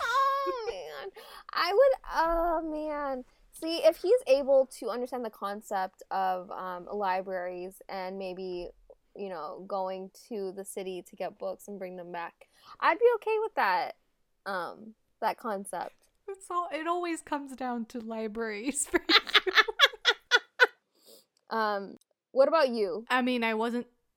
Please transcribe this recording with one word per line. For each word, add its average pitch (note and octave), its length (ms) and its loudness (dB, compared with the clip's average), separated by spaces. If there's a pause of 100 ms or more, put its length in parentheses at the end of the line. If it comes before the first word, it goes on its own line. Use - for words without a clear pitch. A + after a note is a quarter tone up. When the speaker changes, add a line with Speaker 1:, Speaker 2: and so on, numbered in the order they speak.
(460)
Speaker 1:
Oh, B4 240 -4
man. F4 420 -10 (420)
I E4+ 200 0
would, C5+ 260 6 (160)
oh, E4 540 2
man. D4 540 -4 (300)
See, E4 320 -4
if E4 120 6
he's A4 300 4
able C4+ 380 6 (140)
to A#3 100 -6
understand B3 340 -4
the A3 60 -4
concept G3+ 840 -6
of, F#3 400 -2
um, F3+ 400 -8
libraries F#3 960 -4
and F#3+ 300 -8
maybe, F3+ 520 -8 (460)
you G3 140 -8
know, E3+ 380 -10
going F#3+ 420 -4 (200)
to G3 240 -6
the G3 120 -10
city F#3 440 -8
to G#3 60 -20
get F#3 240 -8
books F#3+ 300 -10
and G3+ 100 -12
bring F#3 180 -12
them F3 140 -14
back, E3+ 360 -12 (340)
I'd D#4+ 180 4
be A#4 60 8 (100)
okay G#4+ 260 0
with A4 140 -6
that, F3+ 400 2 (500)
um, F#3+ 500 -8 (260)
that A3 160 0
concept. G3 580 -8 (320)
Speaker 2:
It's G4 240 -12
all, F4 220 -2
it D#4 140 -4
always F4 340 -2
comes C#4 340 -6
down A#3+ 320 -4
to B3 120 -10
libraries A3 880 -4
<laughs> - 40 -18
for F#4 80 4 (100)
you. - 60 8 (2500)
Speaker 1:
Um, G#3 400 0 (340)
what C4+ 160 6
about D4+ 220 4
you? A3 400 -2
Speaker 2:
I B3+ 120 4
mean, B3 220 2
I A3+ 100 2
wasn't A#3 340 0 (300)